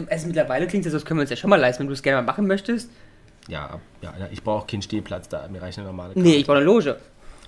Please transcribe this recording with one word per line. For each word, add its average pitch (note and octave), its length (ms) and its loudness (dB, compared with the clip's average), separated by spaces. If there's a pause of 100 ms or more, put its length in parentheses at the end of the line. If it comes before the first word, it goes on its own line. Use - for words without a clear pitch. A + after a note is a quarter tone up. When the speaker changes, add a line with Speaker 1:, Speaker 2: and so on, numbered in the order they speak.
Speaker 1:
es, E3 180 -4
mittlerweile D#3+ 400 0
klingt F#3 200 0
es, D#3 80 -4
als D3 100 -4
können D#3+ 140 -2
wir C#3+ 40 2
uns C3+ 80 -2
ja A#2+ 60 -4
schon G3 140 0
mal F#3+ 100 6
leisten, B2 200 2
wenn C#3 80 -4
du C#3 40 -6
es C3+ 100 -8
gerne C3+ 180 2
mal A#2+ 60 -2
machen G#3 200 0
möchtest. G3 440 -2 (580)
Speaker 2:
Ja, D2 300 -10 (240)
ja, D#2+ 160 -12
ja, F#2+ 140 -8
ich G2+ 100 -12
brauche G#2 240 -2
keinen G2+ 160 -6
Stehplatz - 460 -6
da, D2 200 -8
mir F#2 140 -12
reicht F2+ 160 -10
eine G2+ 80 -10
normale F#2 300 -12
Speaker 1:
Nee, F#3 60 2
Speaker 2:
Karte. E3 160 8
Speaker 1:
ich C#3 80 2
brauche C#3+ 100 6
eine C#3+ 100 6
Loge. F3 300 4 (500)